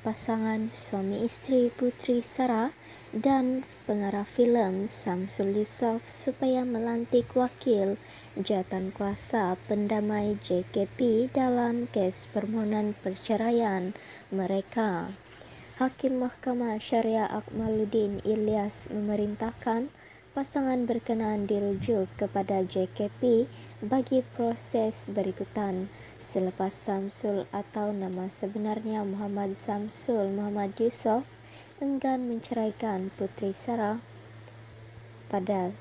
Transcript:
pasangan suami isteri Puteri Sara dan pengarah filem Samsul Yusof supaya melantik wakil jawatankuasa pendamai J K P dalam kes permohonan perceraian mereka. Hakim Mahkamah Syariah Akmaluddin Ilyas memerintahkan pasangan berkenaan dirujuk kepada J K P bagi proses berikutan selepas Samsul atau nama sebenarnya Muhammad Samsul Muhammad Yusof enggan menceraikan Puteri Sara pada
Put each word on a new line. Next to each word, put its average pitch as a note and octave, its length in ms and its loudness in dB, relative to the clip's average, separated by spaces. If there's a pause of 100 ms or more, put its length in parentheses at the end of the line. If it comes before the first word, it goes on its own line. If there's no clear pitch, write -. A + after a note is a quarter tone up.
pasangan A3 720 0
suami G3 480 -2
isteri A#3+ 480 2
Puteri B3 480 0
Sara B3 560 0 (400)
dan C4 480 4 (240)
pengarah G3+ 400 0
filem A3+ 640 4
Samsul G3 640 0
Yusof A3+ 560 0
supaya B3+ 560 0
melantik A#3 720 2
wakil G#3 560 4 (400)
jawatankuasa G3 1200 0 (160)
pendamai G#3 720 2
J F3+ 320 2
K G3 160 2
P A#3+ 400 4
dalam A#3+ 640 2
kes F#3 400 0
permohonan G#3 720 0
perceraian G#3 880 2 (400)
mereka. F#3+ 800 0 (640)
Hakim C4 400 0
Mahkamah A#3+ 640 -2
Syariah A3 480 2
Akmaluddin G#3+ 960 0
Ilyas G#3+ 640 2
memerintahkan G#3 1040 -2 (420)
pasangan C4 480 0
berkenaan A3 640 0
dirujuk G3+ 720 2
kepada G3 400 0
J F#3 320 0
K G#3 160 -2
P A#3+ 400 4 (320)
bagi B3+ 400 2 (160)
proses A#3 720 0
berikutan G3 800 -2 (320)
selepas F#3+ 560 0
Samsul G3+ 800 -2
atau G#3 320 -4
nama F#3 400 -4
sebenarnya G#3+ 720 -2
Muhammad G3+ 560 -2
Samsul G#3 800 0
Muhammad G3+ 400 -2
Yusof A#3+ 480 2 (560)
enggan C4 480 0
menceraikan A3 880 -2
Puteri G3 400 -4
Sara A3 400 0 (1400)
pada F#3+ 480 0